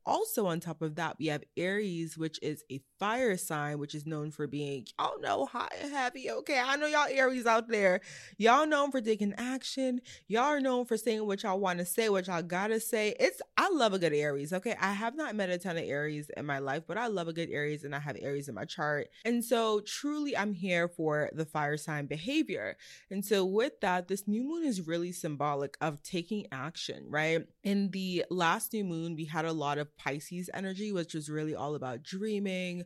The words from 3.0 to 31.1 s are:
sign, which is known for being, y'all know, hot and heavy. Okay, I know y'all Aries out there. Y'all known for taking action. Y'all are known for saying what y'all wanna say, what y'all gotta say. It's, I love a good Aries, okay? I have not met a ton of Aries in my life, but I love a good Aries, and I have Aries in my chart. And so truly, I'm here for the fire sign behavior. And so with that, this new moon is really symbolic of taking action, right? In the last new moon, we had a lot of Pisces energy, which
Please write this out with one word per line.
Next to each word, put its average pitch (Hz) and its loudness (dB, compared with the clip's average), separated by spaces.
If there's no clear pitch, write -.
sign, 147 -2
which 143 -6
is 147 -8
known 156 -4
for 151 -4
being, 143 -4
y'all - -2
know, - 2
hot - -2
and 285 -6
heavy. 254 -2
Okay, 262 0
I 269 2
know 294 0
y'all 294 4
Aries 262 4
out 233 6
there. 196 6
Y'all 247 8
known 285 4
for 262 0
taking 208 2
action. 254 -2
Y'all 226 2
are 294 4
known 254 2
for 226 2
saying 214 0
what 202 0
y'all 196 2
wanna 180 2
say, 220 2
what 190 4
y'all 170 0
gotta 190 0
say. 214 0
It's, - 4
I 330 6
love 254 6
a 190 2
good 160 4
Aries, 147 0
okay? 196 -2
I 196 2
have 226 -2
not 285 -4
met 190 0
a 180 0
ton 180 -4
of 160 -2
Aries 147 -2
in 139 -4
my 139 0
life, 139 -2
but 170 -4
I 233 -2
love 180 0
a 165 -4
good 165 -2
Aries, 147 -2
and 143 -6
I 139 -2
have 147 -6
Aries 139 -4
in 123 -6
my 98 -4
chart. 151 -2
And 233 2
so 226 4
truly, 285 -4
I'm 208 0
here 175 2
for 151 0
the 156 -2
fire 151 0
sign 151 -4
behavior. 165 -2
And 196 -4
so 196 4
with 214 2
that, 180 2
this 196 -4
new 214 2
moon 330 -2
is 190 0
really 170 -2
symbolic 151 -4
of 151 -2
taking 190 -4
action, 135 -8
right? 156 0
In 202 2
the 185 -2
last 180 0
new 214 -2
moon, 170 -4
we 160 -6
had 156 -2
a 165 0
lot 147 0
of 147 -6
Pisces 175 -6
energy, 196 -4
which 170 -4